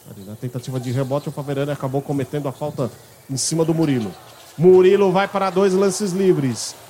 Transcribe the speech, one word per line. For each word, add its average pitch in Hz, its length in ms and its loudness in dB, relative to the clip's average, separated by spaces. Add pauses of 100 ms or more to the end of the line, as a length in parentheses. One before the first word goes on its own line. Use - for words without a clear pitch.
Ali 104 160 -18
na 104 120 -14
tentativa 127 420 -10
de 123 140 -6
rebote, 139 360 -4
o 151 40 -8
Faverani 143 400 -6
acabou 139 280 -4
cometendo 143 480 -4
a 123 40 -6
falta 143 380 -6 (380)
em 139 80 -6
cima 160 280 -2
do 165 100 0
Murilo. 135 380 0 (440)
Murilo 185 540 6
vai 196 160 2
para 190 240 -2
dois 190 240 2
lances 190 380 0
livres. 156 640 0 (140)